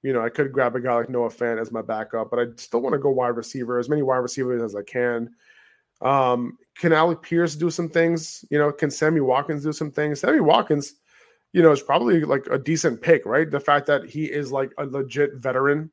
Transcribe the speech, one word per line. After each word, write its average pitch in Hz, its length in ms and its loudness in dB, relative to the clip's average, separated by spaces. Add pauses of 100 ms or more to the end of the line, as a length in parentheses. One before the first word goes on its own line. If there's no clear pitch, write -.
You 135 100 -2
know, 117 100 0
I 117 60 -2
could 135 220 -2
grab 127 240 0
a 127 40 -2
guy 123 160 -2
like 117 140 -2
Noah 120 200 -2
Fant 117 300 -4
as 110 120 -8
my 113 100 -6
backup, 110 480 -6
but 120 100 -2
I 120 60 0 (100)
still - 260 -4
wanna 135 180 -2
go 139 100 0
wide 123 260 0
receiver, 120 440 -6
as 123 100 -4
many 151 140 0
wide 131 140 0
receivers 127 440 -2
as 104 140 -6
I 101 80 -8
can. 120 500 -2 (680)
Um, 123 560 0 (200)
can 165 160 2
Alec 160 280 2
Pierce 170 340 0
do 165 140 -2
some 165 200 -4
things? 165 600 0
You 147 100 2
know, 147 120 4
can 147 200 -2
Sammy 156 300 2
Watkins 139 420 0
do 151 100 -2
some 151 180 -6
things? 151 280 -2
Sammy 294 200 2
Watkins, 147 560 2 (580)
you 175 100 6
know, 156 80 10
is 139 100 2
probably, 180 400 2
like, 139 300 0
a 135 60 2
decent 143 440 -2
pick, 165 240 4
right? 143 240 0
The 143 100 -4
fact 143 280 2
that 143 180 0
he 156 200 -8
is, 143 260 -6
like, 135 260 -4
a 143 80 -6
legit 139 500 -2
veteran. 135 580 0